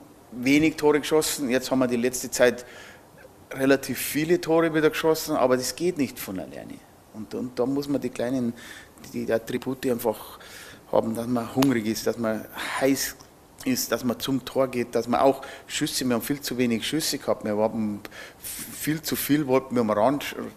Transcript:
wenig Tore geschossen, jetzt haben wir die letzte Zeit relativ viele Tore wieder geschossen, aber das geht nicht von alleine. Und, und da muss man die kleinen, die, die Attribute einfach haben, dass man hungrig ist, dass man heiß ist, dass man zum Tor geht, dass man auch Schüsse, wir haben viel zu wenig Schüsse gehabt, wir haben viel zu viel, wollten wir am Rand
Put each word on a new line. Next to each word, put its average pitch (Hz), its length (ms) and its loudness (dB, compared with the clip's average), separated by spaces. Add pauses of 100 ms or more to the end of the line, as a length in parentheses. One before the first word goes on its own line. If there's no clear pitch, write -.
(300)
wenig 143 460 4
Tore 147 240 4
geschossen, 147 500 0
jetzt 127 200 0
haben 131 100 4
wir 127 80 4
die 120 80 0
letzte 123 340 -2
Zeit 123 340 4 (880)
relativ 135 460 2
viele 160 420 0
Tore 165 340 2
wieder 151 160 6
geschossen, 156 460 0
aber 127 200 6
das 127 180 -2
geht 175 240 -2
nicht 135 200 -2
von 95 200 -6
alleine. 67 360 -10 (400)
Und, 107 200 -12
und 123 240 -6
da 123 80 2
muss 143 220 -2
man 139 120 0
die 123 100 -4
kleinen, 120 420 -2 (600)
die, 120 120 -6
die 110 80 -2
Attribute 123 540 -2
einfach 117 520 -2 (540)
haben, 113 220 4
dass 117 120 -4
man 117 280 -2
hungrig 131 320 4
ist, 110 200 0
dass 113 120 0
man 110 260 -2 (360)
heiß 135 360 2 (480)
ist, 127 260 0
dass 120 140 -2
man 117 140 -2
zum 135 260 -2
Tor 131 240 0
geht, 120 260 -4
dass 117 140 0
man 120 120 4
auch 135 220 4 (240)
Schüsse, - 380 -4
wir 123 100 2
haben 113 80 0
viel 143 180 -4
zu 120 180 -6
wenig 117 280 2
Schüsse 151 320 -2
gehabt, - 260 -2
wir 107 120 -2
haben 107 440 0 (380)
viel - 640 -6
zu - 160 -4
viel, 147 300 2
wollten 131 280 2
wir 123 60 4
am 107 100 4
Rand 120 460 2 (200)